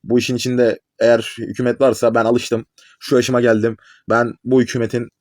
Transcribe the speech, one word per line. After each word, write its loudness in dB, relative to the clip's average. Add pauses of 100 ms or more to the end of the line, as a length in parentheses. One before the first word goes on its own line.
Bu 0
işin -2
içinde 0 (180)
eğer 2
hükümet -4
varsa 2
ben 2
alıştım. -2 (340)
Şu 0
yaşıma 2
geldim. 2 (320)
Ben 0 (100)
bu 2
hükümetin -4 (120)